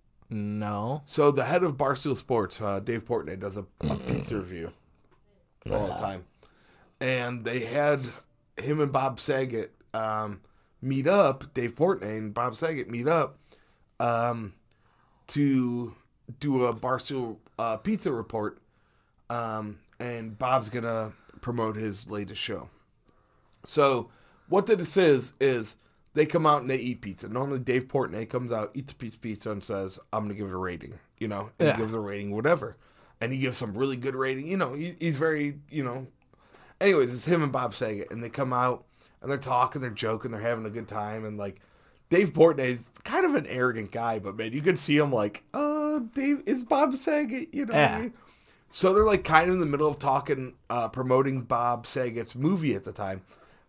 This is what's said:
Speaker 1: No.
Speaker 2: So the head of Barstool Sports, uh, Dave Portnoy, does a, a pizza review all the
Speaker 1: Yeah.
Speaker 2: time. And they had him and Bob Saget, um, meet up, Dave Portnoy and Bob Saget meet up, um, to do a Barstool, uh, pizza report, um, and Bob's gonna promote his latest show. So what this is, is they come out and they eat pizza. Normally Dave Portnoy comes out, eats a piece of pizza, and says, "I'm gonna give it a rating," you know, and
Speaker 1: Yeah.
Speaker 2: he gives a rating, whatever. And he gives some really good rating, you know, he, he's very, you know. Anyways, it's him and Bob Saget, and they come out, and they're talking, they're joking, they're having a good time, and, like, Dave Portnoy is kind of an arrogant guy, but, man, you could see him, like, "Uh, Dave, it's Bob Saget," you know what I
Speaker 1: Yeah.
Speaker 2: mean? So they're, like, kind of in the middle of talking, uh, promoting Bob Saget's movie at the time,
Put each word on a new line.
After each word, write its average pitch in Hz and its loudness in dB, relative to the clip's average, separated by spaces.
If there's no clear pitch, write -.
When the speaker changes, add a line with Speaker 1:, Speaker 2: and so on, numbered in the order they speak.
Speaker 1:
No. 104 -4
Speaker 2:
So 147 6
the 131 0
head 175 2
of 151 0
Barstool 139 0
Sports, - -2
uh, 101 -2
Dave 113 -4
Portnoy, 95 -4
does 98 -8
a, 95 -8
a - -2
pizza 123 -4
review 90 -8
all 104 0
the - -6
Speaker 1:
Yeah. - -6
Speaker 2:
time. 95 -6
And 123 -2
they 120 -2
had 139 2
him 147 -2
and 143 2
Bob 131 0
Saget, 131 -2
um, 107 -2
meet 135 0
up, 170 4
Dave 120 -2
Portnoy 110 0
and 107 -8
Bob 117 -2
Saget 160 -4
meet 120 -2
up, 151 2
um, 117 0
to 123 2
do 131 2
a 120 2
Barstool, 123 -4
uh, 110 -2
pizza 190 -2
report, 107 -4
um, 110 -6
and 113 -8
Bob's 127 2
gonna 113 -4
promote 113 -2
his 104 -6
latest 104 -6
show. - -6
So 135 4
what 190 4
this 190 2
is, 147 6
is 127 2
they 151 4
come 156 2
out 147 6
and 123 -6
they 135 0
eat 120 -4
pizza. 98 -10
Normally 131 -4
Dave 123 0
Portnoy 113 -2
comes 123 -4
out, 107 -4
eats - -10
a - -20
piece 113 -12
of - -20
pizza, 110 -8
and 101 -6
says, 98 -6
"I'm 107 -2
gonna 104 -6
give 104 -6
it 95 -6
a 92 -4
rating," 90 -6
you 110 -6
know, 104 -8
and 160 4
Speaker 1:
Yeah. 135 4
Speaker 2:
he 113 -2
gives 110 -2
a 113 -4
rating, 101 -6
whatever. 135 0
And 120 -2
he 131 -4
gives 127 -2
some 104 -6
really 131 0
good 131 -4
rating, 131 -2
you 190 -2
know, 139 -2
he, 170 -6
he's 165 0
very, 147 0
you 151 -4
know. 127 -6
Anyways, 156 6
it's 120 -8
him 170 4
and 139 0
Bob 127 -2
Saget, 107 -4
and 117 -8
they 117 -10
come 131 -2
out, 123 2
and 131 -4
they're 139 0
talking, 123 0
they're 123 -4
joking, 110 -4
they're 104 -8
having 113 -2
a 104 -6
good 113 -10
time, 107 -6
and, 107 -8
like, 101 -8
Dave 175 4
Portnoy 135 6
is 117 -10
kind 359 2
of 294 2
an 156 0
arrogant 113 0
guy, 113 -2
but, 98 -8
man, 110 -4
you 151 -4
could 175 2
see 147 2
him, 147 4
like, 104 0
"Uh, 302 0
Dave, 277 0
it's 247 0
Bob 277 2
Saget," 269 -2
you 277 -4
know 226 -4
what 151 6
I - 10
Speaker 1:
Yeah. 220 -4
Speaker 2:
mean? 247 -6
So 185 4
they're, 208 8
like, 208 4
kind 160 8
of 185 4
in 185 2
the 170 4
middle 147 2
of 143 0
talking, 135 0
uh, 117 0
promoting 131 2
Bob 120 0
Saget's 117 -4
movie 151 2
at 98 -6
the 107 -10
time, 98 -6